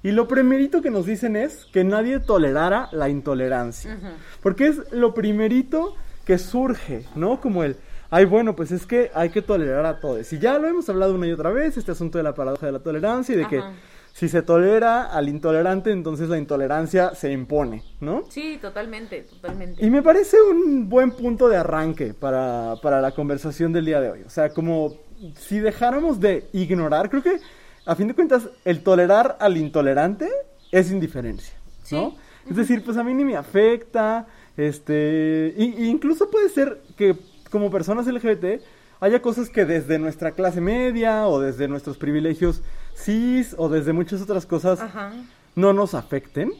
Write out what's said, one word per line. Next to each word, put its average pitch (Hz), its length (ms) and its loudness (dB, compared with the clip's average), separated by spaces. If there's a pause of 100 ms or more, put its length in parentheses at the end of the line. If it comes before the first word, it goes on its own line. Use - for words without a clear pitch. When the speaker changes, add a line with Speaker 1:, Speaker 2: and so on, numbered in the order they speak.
Speaker 1:
Y 190 80 0
lo 226 160 4
primerito 269 560 4
que 294 80 0
nos 190 160 -2
dicen 214 280 -2
es 247 380 -4
que 185 100 4
nadie 220 360 2
tolerara 180 720 2
la 147 180 -2
intolerancia. 131 880 -4
Speaker 2:
Ujú. 196 120 -14 (360)
Speaker 1:
Porque 196 240 2
es 302 240 -2
lo 233 240 2
primerito 233 800 0 (300)
que 185 120 4
surge, 180 680 -4 (100)
¿no? 208 260 -2
Como 190 220 0
el, 139 140 -2 (340)
"Ay, 180 140 8
bueno, 214 300 2
pues 160 160 -6
es 175 140 -6
que 240 300 2
hay 165 160 0
que 208 100 0
tolerar 156 460 0
a 151 120 -4
todes". 127 320 -6
Y 160 60 -6
ya 247 220 2
lo 311 80 0
hemos 339 220 -2
hablado 190 260 2
una 180 100 -2
y 170 60 -2
otra 160 180 -2
vez, 214 260 -2
este 220 180 -6
asunto 170 260 -6
de 165 40 -2
la 147 120 -4
paradoja 139 320 -6
de 139 60 -4
la 135 60 -8
tolerancia 208 540 -4
y 190 60 2
de 156 80 -2
que 143 120 -2
Speaker 2:
Ajá. 123 140 -8 (400)
Speaker 1:
si 165 160 -4
se 165 120 2
tolera 220 600 4
al 147 260 -2
intolerante, 170 640 0
entonces 160 360 -4
la 165 120 -2
intolerancia 151 720 0
se 139 180 -6
impone, 131 520 -4 (180)
¿no? 165 280 -6
Speaker 2:
Sí, 302 300 -10
totalmente, 214 640 -12
totalmente. - 640 -8
Speaker 1:
Y 220 60 4
me 277 100 4
parece 359 400 6
un 330 480 4
buen 247 220 4
punto 240 380 2
de 208 80 4
arranque 156 580 -2
para, 123 680 -2
para 143 180 2
la 135 120 0
conversación 147 640 -4
del 165 120 0
día 151 160 2
de 123 80 -2
hoy. 92 160 -10
O - 60 -20
sea, 151 180 0
como 156 460 -2 (440)
si 208 200 -4
dejáramos 240 600 0
de 185 320 0
ignorar, 170 600 0
creo 277 100 0
que, 359 160 0 (480)
a - 100 -2
fin 208 120 0
de 247 80 -4
cuentas, 254 340 2 (160)
el 175 160 0
tolerar 196 580 4
al 202 160 4
intolerante 156 720 0 (440)
es 180 200 4
indiferencia, 156 640 -6 (380)
¿no? 170 200 -2
Speaker 2:
Sí. - 60 -20 (320)
Speaker 1:
Es 269 60 -6
decir, 226 280 2
pues 233 140 -4
a 233 60 -2
mí 247 100 -2
ni 269 100 0
me 262 140 0
afecta, 226 880 2 (320)
este, 156 1000 0
i-, 226 320 0
incluso 311 420 0
puede 415 180 2
ser 277 320 0 (160)
que 196 180 4 (360)
como 208 180 0
personas 196 380 -2
L 247 120 -2
G 214 40 -6
B 220 120 2
T 185 260 -4 (380)
haya 226 220 4
cosas 240 300 -2
que 208 140 2
desde 156 340 0
nuestra 156 320 -4
clase 180 280 0
media 226 680 0
o 151 120 2
desde 135 280 -2
nuestros 139 300 -8
privilegios 156 640 0 (340)
cis 240 600 0
o 165 120 0
desde 156 240 0
muchas 180 300 -2
otras 190 240 -4
cosas 180 340 0
Speaker 2:
Ajá. 208 320 -12 (420)
Speaker 1:
no 190 160 4
nos 196 220 0
afecten. 143 680 -6